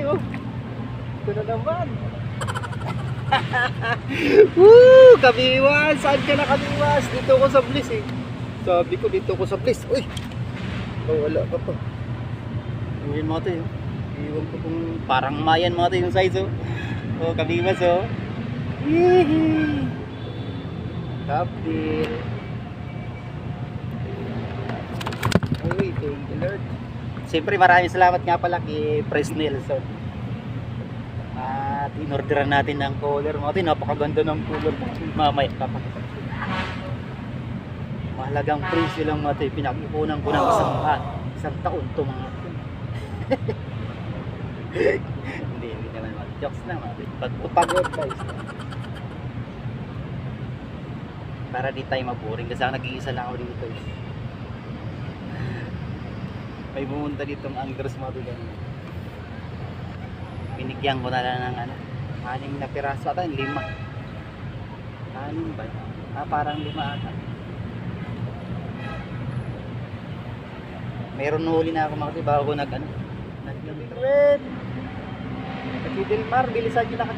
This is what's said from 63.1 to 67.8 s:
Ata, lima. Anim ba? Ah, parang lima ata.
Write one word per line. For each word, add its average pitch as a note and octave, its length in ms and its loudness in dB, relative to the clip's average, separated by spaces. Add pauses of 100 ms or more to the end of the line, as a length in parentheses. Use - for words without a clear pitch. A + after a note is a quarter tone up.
Ata, F3 160 -2
lima. C3+ 320 -4 (1600)
Anim - 320 -6
ba? - 160 -8 (480)
Ah, C#3+ 80 -6
parang D3 400 -2
lima D3 320 -4
ata. - 160 -6 (4000)